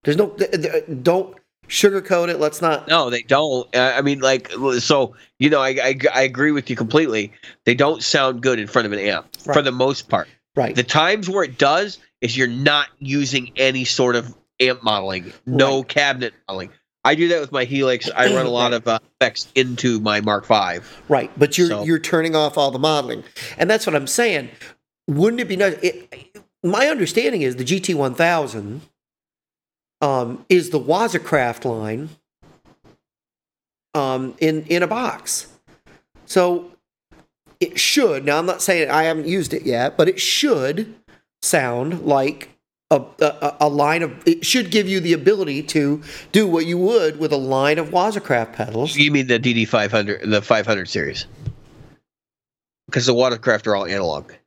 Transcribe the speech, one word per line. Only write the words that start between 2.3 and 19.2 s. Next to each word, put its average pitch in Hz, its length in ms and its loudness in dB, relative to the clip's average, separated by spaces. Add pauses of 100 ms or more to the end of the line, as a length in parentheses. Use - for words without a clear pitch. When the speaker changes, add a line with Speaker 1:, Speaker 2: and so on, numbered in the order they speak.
Speaker 1:
Let's 151 220 -2
not. 156 280 0
Speaker 2:
No, 151 220 2
they 120 120 -4
don't. 135 520 0
Uh, 127 220 2
I 139 60 0
mean, 143 180 0
like, 131 320 0
l-, 123 280 -2
so, 135 340 2 (240)
you 143 120 4
know, 147 120 4
I, 135 60 2 (140)
I, 135 160 0 (160)
I 131 80 4
agree 135 300 0
with 143 180 -4
you 117 60 -2
completely. 113 560 0 (320)
They 123 100 4
don't 143 280 0
sound 131 400 0
good 127 160 2
in 104 80 -6
front 113 200 0
of 101 60 -4
an 104 60 -4
amp 98 400 -4
for - 160 -4
Speaker 1:
Right. 143 100 4
Speaker 2:
the 131 80 0
most 131 360 -2
part. 92 200 -2 (280)
Speaker 1:
Right. 120 180 0
Speaker 2:
The 123 80 0
times 175 480 0
where 190 140 0
it 131 140 -10
does 170 400 2 (220)
is 117 160 -4
you're 127 120 0
not 143 400 0 (100)
using 135 580 -2
any 131 280 0
sort 123 320 0
of 120 180 -6 (240)
amp 127 240 0
modeling, 95 500 -4 (140)
no 135 320 2
Speaker 1:
Right. 131 100 -6
Speaker 2:
cabinet 131 460 -2 (140)
modeling. 95 220 -10 (320)
I 143 120 2
do 170 140 2
that 170 120 0
with 139 100 -10
my 135 140 -2
Helix. 131 500 -2
I 123 200 4
run 131 100 0
a 123 60 -2
lot 120 220 0
Speaker 1:
<clears throat> - 0 -
Right. 120 100 0
Speaker 2:
of, 120 60 -2
uh, 113 100 0 (220)